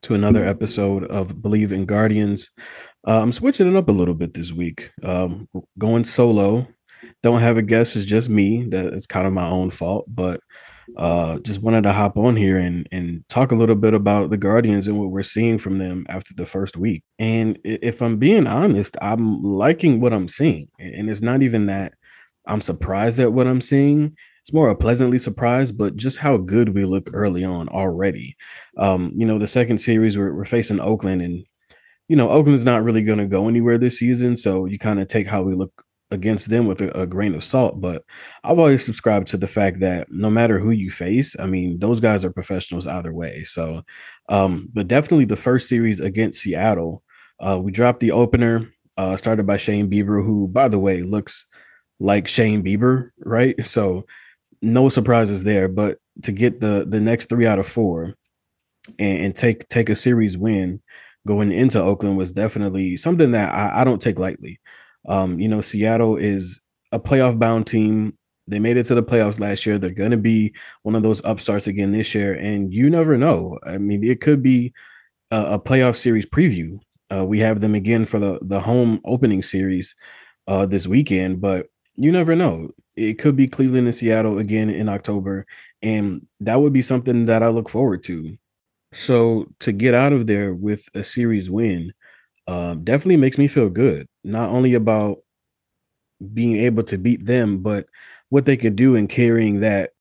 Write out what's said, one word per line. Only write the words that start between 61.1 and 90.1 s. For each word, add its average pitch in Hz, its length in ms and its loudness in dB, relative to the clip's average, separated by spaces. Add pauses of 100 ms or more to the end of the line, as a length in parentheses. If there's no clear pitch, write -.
going 104 240 0
into 113 300 2
Oakland 98 360 0
was 92 140 -4
definitely 95 640 -4
something 160 360 2
that 104 200 0
I, 101 280 -2
I 127 40 6
don't 123 160 2
take 110 200 -2
lightly. - 400 -8 (480)
Um, 92 320 -2
you 107 80 0
know, 107 140 0
Seattle 110 540 0
is 95 440 -4 (320)
a 113 80 -4
playoff 127 400 2
bound 113 260 0
team. 107 500 0 (300)
They 104 140 -4
made 117 160 2
it 120 100 2
to 123 80 2
the 117 80 4
playoffs 110 380 0
last 101 260 -4
year. 107 120 0
They're 95 120 -4
gonna 104 260 0
be 110 380 0 (280)
one 107 120 -2
of 110 80 2
those 107 220 0
upstarts 101 420 -2
again 101 240 -2
this 107 240 -2
year, 101 200 0
and 98 380 -4
you 120 160 2
never 160 300 4
know. 95 460 0
I 87 140 -8
mean, 101 260 -2
it 117 160 0
could 147 240 2
be 123 280 4 (600)
a, 107 220 -2
a 104 40 -2
playoff 127 380 2
series 113 300 0
preview. 98 520 0 (340)
Uh, 95 120 -2
we 104 160 0
have 110 200 2
them 107 140 2
again 110 300 0
for 110 160 -2
the, 101 220 -2
the 98 180 -4
home 117 440 2
opening 117 380 2
series, 92 540 -4 (500)
uh, 98 200 0
this 92 200 -2
weekend, 92 540 0
but 95 260 -2 (300)
you 147 160 2
never 165 240 2
know. 92 340 -2 (240)
It 110 240 -4
could 147 180 2
be 135 120 4
Cleveland 127 380 0
and 117 80 0
Seattle 110 440 0
again 107 300 -2
in 104 180 -4
October, 101 600 -6 (340)
and 104 460 -4 (140)
that 113 200 2
would 143 140 4
be 131 80 4
something 123 420 0
that 113 180 2
I 117 60 4
look 113 220 -2
forward 113 340 -2
to. 82 320 -10 (560)
So 117 540 2 (140)
to 123 120 -2
get 117 220 2
out 135 180 4